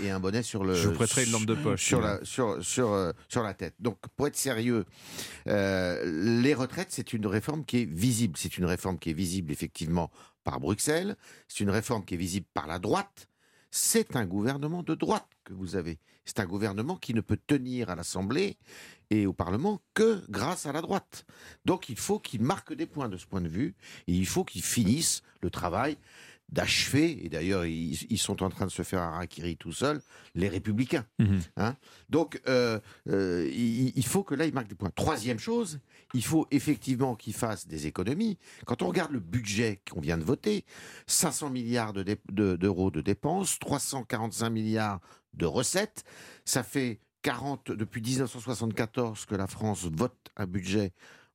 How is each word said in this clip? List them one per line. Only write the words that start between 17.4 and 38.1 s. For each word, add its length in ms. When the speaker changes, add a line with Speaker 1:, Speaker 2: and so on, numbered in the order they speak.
Speaker 1:
tenir 440
à 60
l'Assemblée 640
et 160
au 60
Parlement 480
que 260
grâce 360
à 60
la 100
droite. 420
Donc 240
il 100
faut 220
qu'il 220
marque 320
des 120
points 220
de 80
ce 100
point 140
de 80
vue 260
et 60
il 140
faut 180
qu'il 180
finisse 600
le 100
travail 460
d'achever, 760
et 60
d'ailleurs 340
ils, 320
ils 80
sont 240
en 80
train 160
de 40
se 120
faire 180
un 140
harakiri 420
tout 160
seuls, 300
les 160
Républicains. 560
Speaker 2:
Mhm. 220
Speaker 1:
Hein ? 200
Donc, 360
euh, 320
euh, 420
il, 460
il 80
faut 180
que 120
là, 100
il 80
marque 160
des 60
points. 200
Troisième 440
chose, 420
il 100
faut 280
effectivement 680
qu'il 160
fasse 340
des 200
économies. 500